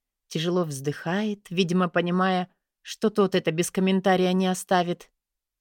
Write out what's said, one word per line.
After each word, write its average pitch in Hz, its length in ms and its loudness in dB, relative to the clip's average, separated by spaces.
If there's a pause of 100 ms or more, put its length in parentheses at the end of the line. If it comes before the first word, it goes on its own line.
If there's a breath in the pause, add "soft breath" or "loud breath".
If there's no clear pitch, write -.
(280)
тяжело 175 360 -2
вздыхает, 165 840 -4
видимо, 180 400 0
понимая — 180 600 0 (360)
что - 240 -2
тот 196 240 2
это 170 180 0
без 165 200 -2
комментария 185 600 2
не 190 120 2
оставит. 180 640 -2 (520)